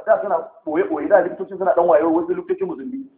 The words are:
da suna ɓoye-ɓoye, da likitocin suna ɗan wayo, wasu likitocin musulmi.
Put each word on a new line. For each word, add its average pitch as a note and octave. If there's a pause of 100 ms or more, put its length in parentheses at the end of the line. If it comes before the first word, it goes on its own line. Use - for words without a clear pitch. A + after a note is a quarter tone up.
da G#3+
suna F#3+ (280)
ɓoye-ɓoye, D#3
da F#3+
likitocin F#3
suna F3+
ɗan E3+
wayo, E3
wasu F3
likitocin -
musulmi. C4+ (120)